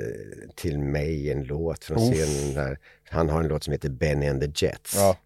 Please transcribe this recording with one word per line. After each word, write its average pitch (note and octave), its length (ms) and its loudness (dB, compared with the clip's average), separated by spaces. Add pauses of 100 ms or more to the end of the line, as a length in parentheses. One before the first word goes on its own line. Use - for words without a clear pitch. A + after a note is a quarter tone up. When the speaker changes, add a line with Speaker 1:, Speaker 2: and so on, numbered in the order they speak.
(560)
Speaker 1:
till D2 240 -2
mig D2 520 -2
en C#2 120 -2
låt D2+ 400 -4
från D#2 140 -4
Speaker 2:
Uff. A#2 180 4
Speaker 1:
scenen C#2+ 380 0
där. C#2 240 -2 (320)
Han D#2+ 200 2
har D#2+ 120 2
en D#2 60 2
låt D2 160 -2
som D2 80 -4
heter C#2+ 180 -2
Benny C#2+ 380 2
and C2+ 140 2 (140)
the F#2 100 2
Jets. - 300 -4
Speaker 2:
Ja. G2 300 6